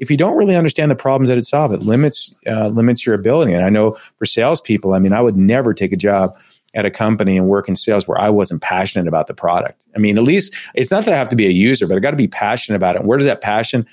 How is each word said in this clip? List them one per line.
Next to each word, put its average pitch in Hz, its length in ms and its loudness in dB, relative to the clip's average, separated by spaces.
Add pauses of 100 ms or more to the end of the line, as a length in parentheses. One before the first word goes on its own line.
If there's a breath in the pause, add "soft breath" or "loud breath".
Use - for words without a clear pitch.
if 135 100 -6
you 147 60 0
don't 180 200 0
really 202 200 2
understand 156 340 0
the 131 60 0
problems 135 320 0
that 123 100 2
it 117 80 -2
solves, 143 260 0
it 90 100 -4
limits, 127 540 0 (120)
uh, 110 180 -2
limits 117 400 0
your 113 80 2
ability. 113 380 2
And 87 120 0
I 95 60 2
know 107 220 2 (260 loud breath)
for - 80 -6
salespeople, 113 680 0
I 95 60 2
mean, 95 140 2
I 110 80 2
would 117 160 2
never 113 360 2
take 98 200 -4
a 98 40 0
job 95 400 0 (380 soft breath)
at 107 100 -2
a 98 60 -2
company 104 480 0
and 92 80 2
work 101 240 0
in 92 60 -2
sales 104 300 0
where - 140 -2
I 104 80 0
wasn't 98 320 0
passionate 92 480 -4
about 78 200 -2
the - 60 -12
product. - 600 -4
I 110 40 -8
mean, 104 200 2
at 120 60 2
least 190 300 0 (200 loud breath)
it's 127 160 -2
not 214 160 0
that 202 80 2
I - 20 2
have 131 140 -2
to 120 60 0
be 110 100 2
a 95 40 4
user, 101 360 2
but 90 100 0
I 95 40 -2
gotta 147 180 -2
be 113 100 2
passionate 107 480 -4
about 90 200 0
it. 87 80 -4
Where 113 120 2
does 139 100 2
that 127 140 0
passion 113 520 -2